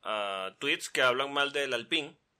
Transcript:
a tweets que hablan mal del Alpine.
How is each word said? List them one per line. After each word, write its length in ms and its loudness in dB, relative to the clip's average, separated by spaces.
a 560 -4
tweets 320 -2
que 120 2
hablan 300 4
mal 200 0
del 200 -2
Alpine. 460 -4